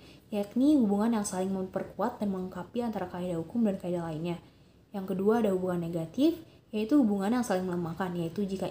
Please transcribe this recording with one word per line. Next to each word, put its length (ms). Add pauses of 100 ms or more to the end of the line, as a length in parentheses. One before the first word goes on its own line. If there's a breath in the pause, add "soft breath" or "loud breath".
(300 loud breath)
yakni 480
hubungan 400
yang 80
saling 240
memperkuat 720
dan 80
melengkapi 560
antara 240
kaidah 320
hukum 240
dan 160
kaidah 240
lainnya. 320 (560 loud breath)
Yang 240
kedua 240
ada 80
hubungan 320
negatif, 560 (320 loud breath)
yaitu 320
hubungan 400
yang 0
saling 240
melemahkan, 480
yaitu 320
jika 260